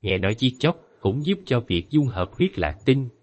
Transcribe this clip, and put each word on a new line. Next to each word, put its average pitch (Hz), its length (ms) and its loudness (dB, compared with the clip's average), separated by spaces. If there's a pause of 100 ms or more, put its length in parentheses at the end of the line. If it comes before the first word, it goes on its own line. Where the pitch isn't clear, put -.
Nghe 95 160 0
nói 98 200 0
giết 127 200 0
chóc 160 180 0 (240)
cũng 127 260 0
giúp 196 200 -2
cho 123 140 0
việc 87 300 -4
dung 147 160 2
hợp 92 260 -4
huyết - 260 -2
lạc 76 260 -2
tinh 135 240 2 (140)